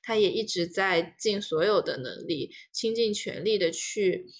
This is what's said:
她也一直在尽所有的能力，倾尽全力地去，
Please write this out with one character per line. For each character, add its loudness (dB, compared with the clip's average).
她 -2
也 6
一 -2
直 -2
在 0
尽 0
所 0
有 4
的 -4
能 -8
力， -4
倾 -2
尽 2
全 -6
力 4
地 2
去， -2